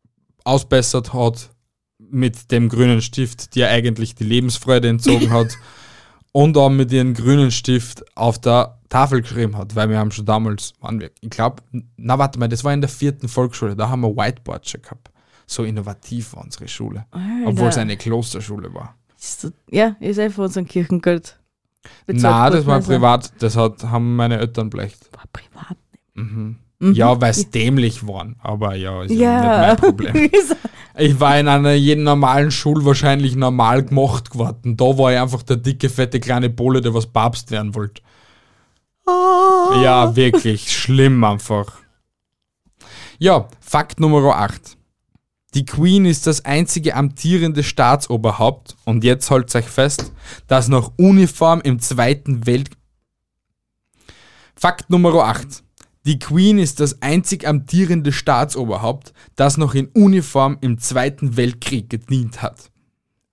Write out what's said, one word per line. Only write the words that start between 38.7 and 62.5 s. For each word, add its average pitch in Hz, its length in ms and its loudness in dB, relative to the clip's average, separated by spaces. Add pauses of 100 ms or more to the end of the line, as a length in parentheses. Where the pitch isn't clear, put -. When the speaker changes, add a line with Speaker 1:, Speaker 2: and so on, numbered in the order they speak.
Speaker 2:
Oh. 370 800 4
Speaker 1:
Ja, 123 320 4
wirklich 117 560 2
schlimm 135 540 4
einfach. 104 540 -4 (1400)
Ja, 160 280 4 (120)
Fakt - 400 -4
Nummer 151 240 4 (140)
acht. - 400 -6 (760)
Die 139 120 -2
Queen 185 400 2
ist 165 220 0
das 156 180 -2
einzige 156 500 -2
amtierende 151 680 -2
Staatsoberhaupt, 120 1120 0 (100)
und 117 200 0
jetzt 127 260 0
halt's 127 240 0
euch 117 140 -2
fest, - 420 -2 (360)
das 127 220 2
noch 127 280 0
Uniform 175 640 4
im 127 180 0
Zweiten 123 640 -2
Welt-, 127 260 0 (1800)
Fakt - 340 -4
Nummer 175 240 4 (120)
acht. - 380 -6 (420)
Die 143 140 0
Queen 196 400 2
ist 147 200 -2
das 147 220 -2
einzig 160 460 -2
amtierende 160 640 0
Staatsoberhaupt, 123 1000 -4 (240)
das 143 220 2
noch 147 160 0
in 135 140 -2
Uniform 165 760 2
im 120 160 -2
Zweiten 127 580 -4
Weltkrieg 123 540 -4
gedient 120 520 -4
hat. - 280 -12 (640)